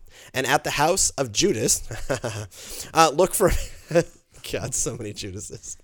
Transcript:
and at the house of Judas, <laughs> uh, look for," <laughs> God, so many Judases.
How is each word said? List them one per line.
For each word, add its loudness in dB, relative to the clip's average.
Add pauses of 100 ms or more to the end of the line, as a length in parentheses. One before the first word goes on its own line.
(340)
and -2
at 2
the -2
house 2
of -4
Judas, 2 (280)
<laughs> -8
uh, 8
look 4
for," 4 (380)
<laughs> -2
God, -6
so -4
many -10
Judases. -12